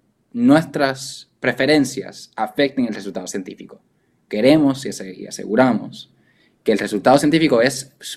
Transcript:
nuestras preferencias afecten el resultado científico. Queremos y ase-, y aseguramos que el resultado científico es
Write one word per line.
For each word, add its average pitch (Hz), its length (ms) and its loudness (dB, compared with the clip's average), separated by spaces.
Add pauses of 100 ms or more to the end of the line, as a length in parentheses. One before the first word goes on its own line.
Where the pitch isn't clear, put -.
(340)
nuestras 135 960 0 (100)
preferencias 131 960 -2
afecten 131 500 -2
el 110 80 -4
resultado 95 340 -10
científico. - 540 -12 (460)
Queremos 135 580 2
y 104 40 -8
ase-, 98 260 -12
y 101 100 -16
aseguramos 107 880 -2 (520)
que 113 100 2
el 101 60 0
resultado 107 380 4
científico 147 440 2
es 135 340 -2 (220)